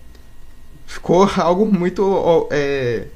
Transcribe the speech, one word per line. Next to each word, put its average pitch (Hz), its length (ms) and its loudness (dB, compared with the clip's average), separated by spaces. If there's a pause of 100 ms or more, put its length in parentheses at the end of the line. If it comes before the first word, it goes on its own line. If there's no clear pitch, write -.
(880)
Ficou 185 460 2
<laughs> - 40 -4
algo 180 300 2
muito, 180 360 0
ó, 170 460 2
é, 135 560 -2 (100)